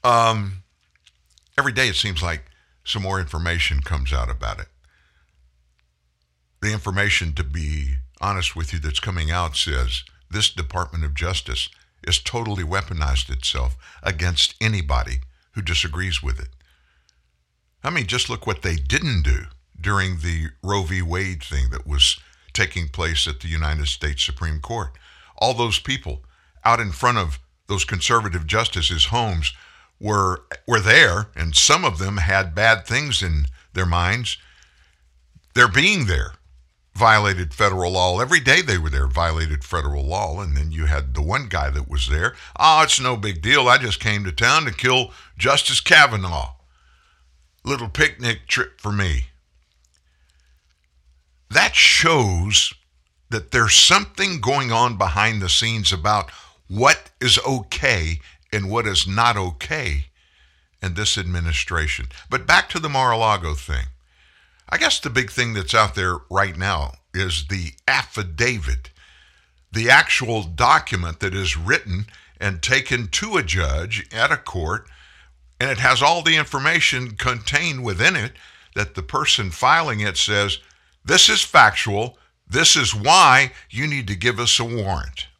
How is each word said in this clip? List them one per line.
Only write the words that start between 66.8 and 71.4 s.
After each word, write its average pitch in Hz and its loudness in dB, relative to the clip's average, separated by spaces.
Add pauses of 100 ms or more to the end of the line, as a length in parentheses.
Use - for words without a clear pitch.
is 87 -4
the 92 -6 (160)
affidavit, 104 -4 (800)
the 113 0
actual 120 4
document 87 0
that 95 -2
is 95 -2